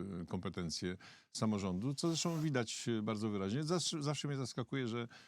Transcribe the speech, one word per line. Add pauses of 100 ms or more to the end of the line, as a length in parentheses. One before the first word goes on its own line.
(220)
y,
kompetencje (340)
samorządu,
co
zresztą
widać,
y,
bardzo
wyraźnie.
Zawsze,
zawsze
mnie
zaskakuje,
że, (200)